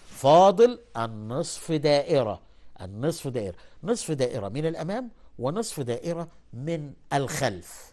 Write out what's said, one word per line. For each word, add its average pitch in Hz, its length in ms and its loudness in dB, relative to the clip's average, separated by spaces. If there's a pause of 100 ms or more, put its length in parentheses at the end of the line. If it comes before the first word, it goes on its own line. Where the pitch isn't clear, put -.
فاضل 190 720 6 (180)
النصف 113 760 -6
دائرة. 143 720 2 (380)
النصف 117 480 -6
دائرة، 107 260 -4 (300)
نصف 220 260 -4
دائرة 123 380 -2
من 143 180 -4
الأمام 196 440 -6 (280)
ونصف 165 420 -6
دائرة 160 480 -6 (240)
من 147 400 -8 (200)
الخلف، 135 800 -4